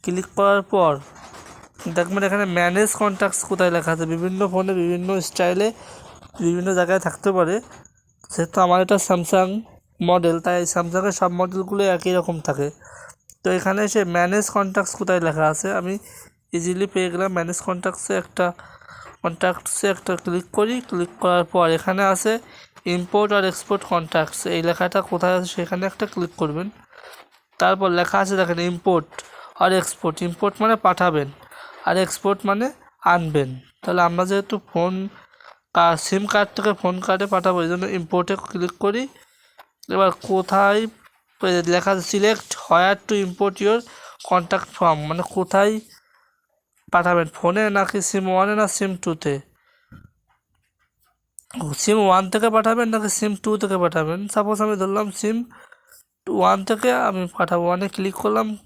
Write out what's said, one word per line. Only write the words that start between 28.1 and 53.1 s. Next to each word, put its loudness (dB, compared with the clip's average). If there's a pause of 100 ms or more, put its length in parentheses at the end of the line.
আছে 0
দেখেন 0 (120)
import 0 (520)
or 4 (120)
export, -4
import -2
মানে 4
পাঠাবেন 2 (580)
আর 2
export 0
মানে 0 (300)
আনবেন। 0 (220)
তাহলে 0
আমরা 2
যেহেতু -2 (140)
ফোন -2 (640)
কা-, 4
সিম -2
কার্ড 0
থেকে 0
ফোন -4
কার্ডে 0
পাঠাবো, 0
এই 0
জন্য -4
import-এ -2
ক্লিক -6
করি। -2 (840)
এবার 2
কোথায়, 2 (600)
এই 2
লেখা 2
আছে 0
select 0 (200)
where 4 (100)
to 0 (120)
import -2 (100)
your 4 (500)
contact 0 (100)
from, 4
মানে -4 (100)
কোথায় 2 (1120)
পাঠাবেন, 4
ফোনে 0
নাকি 0
সিম -2
ওয়ানে 2
না 2
সিম -4
টুতে। -4 (2500)
সিম 2
ওয়ান 4
থেকে 2
পাঠাবেন 2
নাকি -2
সিম -2